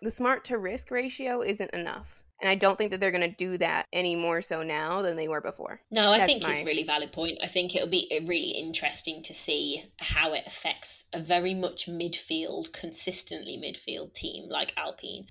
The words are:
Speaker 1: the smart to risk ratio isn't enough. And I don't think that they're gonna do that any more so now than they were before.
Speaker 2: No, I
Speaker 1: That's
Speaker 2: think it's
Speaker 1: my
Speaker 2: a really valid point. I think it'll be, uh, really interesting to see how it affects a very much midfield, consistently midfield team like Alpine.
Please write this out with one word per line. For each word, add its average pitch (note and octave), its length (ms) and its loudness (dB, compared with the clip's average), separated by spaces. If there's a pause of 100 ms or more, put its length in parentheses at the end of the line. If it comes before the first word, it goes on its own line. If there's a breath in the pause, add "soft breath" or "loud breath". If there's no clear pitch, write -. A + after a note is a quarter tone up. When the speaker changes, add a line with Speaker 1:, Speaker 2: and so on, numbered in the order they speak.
Speaker 1:
the A3 100 -2
smart B3 340 0
to B3 120 -2
risk G3+ 340 -6
ratio B3 500 -2
isn't G3+ 300 -2
enough. - 500 -8 (200)
And F#3+ 80 2
I F#3+ 60 6
don't G3 220 4
think G#3+ 140 0
that F#3+ 80 -4
they're F#3+ 120 4
gonna F3 220 0
do F3+ 260 -4
that E3 340 2
any F3+ 200 2
more E3+ 280 2
so E3 200 -4
now D#3+ 400 -2
than F3 140 0
they D#3+ 140 -2
were D#3 100 -2
before. - 400 -8 (100)
Speaker 2:
No, G#3+ 200 6
I G#3 80 10
Speaker 1:
That's G#3 160 6
Speaker 2:
think G#3+ 120 2
it's D3+ 140 4
Speaker 1:
my D#3 40 2
Speaker 2:
a - 20 -4
really D#3 180 2
valid D3+ 300 -2
point. D#3+ 280 -2
I E3+ 60 -2
think F3+ 260 0
it'll - 140 2
be, - 240 4
uh, D#3 140 0
really E3+ 240 0
interesting D#3+ 760 -4
to - 100 -4
see D3 520 2 (160)
how D#3 320 2
it C#3 120 -2
affects - 680 -2
a D#3+ 80 -6
very F3 320 2
much F#3 340 -4
midfield, E3 880 -4
consistently - 840 0
midfield - 560 -8
team - 360 -8
like - 260 -4
Alpine. - 560 -8